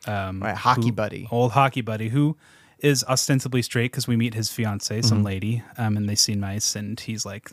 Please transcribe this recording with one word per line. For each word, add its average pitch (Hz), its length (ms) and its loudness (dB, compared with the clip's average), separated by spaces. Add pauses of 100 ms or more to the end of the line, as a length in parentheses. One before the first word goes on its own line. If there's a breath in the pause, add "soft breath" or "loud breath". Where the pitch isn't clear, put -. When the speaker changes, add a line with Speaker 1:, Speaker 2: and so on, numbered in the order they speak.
Speaker 1:
um, 98 340 -4
Speaker 2:
Right, 98 140 -2
hockey 120 320 4
Speaker 1:
who, 120 60 2
Speaker 2:
buddy. 104 380 -4
Speaker 1:
old 120 200 2
hockey 131 300 2
buddy 110 280 -4
who 147 260 2 (440 soft breath)
is 143 260 2
ostensibly 131 560 2
straight 120 300 -2
'cause - 160 -4
we 120 80 2
meet 113 200 2
his 110 140 -2
fiance, 107 540 -2
some 110 160 6
Speaker 2:
Mm-hmm. 104 60 4
Speaker 1:
lady, 104 380 -2 (140)
um, 107 200 2
and 104 120 0
they 104 60 0
seem 104 240 2
nice, 101 360 -4
and 104 240 -6
he's 110 260 -6
like, 101 280 -12